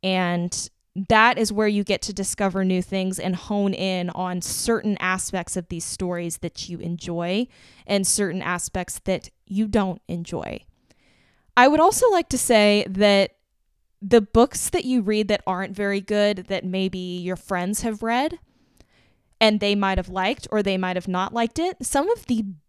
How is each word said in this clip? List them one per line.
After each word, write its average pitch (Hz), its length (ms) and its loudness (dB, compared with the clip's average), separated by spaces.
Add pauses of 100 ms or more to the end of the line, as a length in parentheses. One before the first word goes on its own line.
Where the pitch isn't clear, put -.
And 175 640 -2 (400)
that 226 300 4
is 220 140 0
where 214 160 2
you 202 140 0
get 196 200 -2
to 208 100 -8
discover 190 520 -2
new 185 160 2
things 185 380 -4
and 185 180 -2
hone 202 380 -2
in 185 360 -4
on 180 300 -6
certain - 580 -2
aspects 185 580 -4
of 175 120 -8
these 165 160 -8
stories 175 540 -6
that - 320 -10
you 170 80 -10
enjoy 175 680 -4 (400)
and 196 200 0
certain 190 340 0
aspects - 640 -6
that 190 240 -4 (180)
you 208 200 -2
don't 196 420 0
enjoy. - 520 -8 (920)
I 247 140 10
would 302 120 6
also 427 300 6
like 349 200 2
to 254 80 0
say 208 500 4
that 196 480 4 (640)
the 208 220 6
books - 480 2
that - 160 -2
you 254 160 0
read 214 260 0
that 208 180 0
aren't 185 280 -4
very 202 260 -2
good, 208 480 0
that 190 160 -4
maybe 190 340 -2
your 180 380 -6
friends 185 460 -4
have 220 200 -4
read 262 360 -2 (1000)
and 214 220 4
they 202 140 2
might 196 240 0
have 185 100 -4
liked 190 420 -2
or 214 120 0
they 190 160 0
might 185 180 -2
have 180 120 -6
not 185 260 -4
liked 233 240 -2
it, 359 240 -2
some 339 280 0
of 466 140 -2
the 226 200 -2 (240)